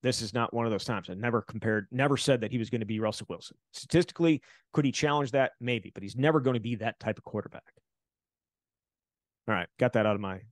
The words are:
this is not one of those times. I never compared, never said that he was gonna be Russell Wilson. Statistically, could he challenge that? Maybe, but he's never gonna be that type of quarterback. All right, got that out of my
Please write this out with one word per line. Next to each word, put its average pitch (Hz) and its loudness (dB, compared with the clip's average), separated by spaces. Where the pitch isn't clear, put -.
this 123 0
is 107 -8
not 117 0
one 117 0
of 113 0
those 101 -2
times. 104 -4
I 90 -8
never 113 0
compared, 107 -2
never 135 2
said 127 2
that 107 -4
he 123 -2
was 110 -4
gonna 113 -2
be 107 -4
Russell 107 -4
Wilson. - -12
Statistically, 165 2
could 151 4
he 131 2
challenge 147 0
that? 135 2
Maybe, 120 -4
but - -12
he's 101 -12
never 151 4
gonna 123 2
be 120 -4
that 107 -6
type 110 -2
of - -20
quarterback. - -8
All 110 2
right, 87 -2
got 123 2
that 110 4
out 107 4
of 101 -4
my 95 -8